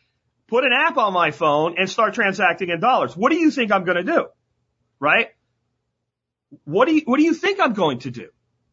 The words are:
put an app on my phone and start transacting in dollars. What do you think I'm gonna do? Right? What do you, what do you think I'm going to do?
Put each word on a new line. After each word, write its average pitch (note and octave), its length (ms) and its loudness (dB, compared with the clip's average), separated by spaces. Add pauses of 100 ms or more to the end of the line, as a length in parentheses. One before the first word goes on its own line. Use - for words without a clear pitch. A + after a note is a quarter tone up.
(480)
put B3 160 0
an B3+ 80 0
app D4 240 0
on G#3+ 160 0
my E3+ 180 0
phone D#3 480 0
and F#3 100 0
start G#3+ 260 0
transacting F#3+ 560 -2
in E3 100 -4
dollars. F#3+ 360 0
What A3+ 140 0
do E4 80 0
you D#4+ 140 2
think A#3 180 -4
I'm F#3+ 140 0
gonna F3 180 0
do? D4+ 240 -2 (720)
Right? E3+ 300 2 (1400)
What F#3+ 220 2
do D#4+ 80 2
you, D4+ 100 2
what B3 120 0
do D4 80 4
you E4 100 2
think G4 260 -2
I'm D4+ 120 2
going D#3 280 0
to C3 120 -10
do? A#2+ 160 -14 (440)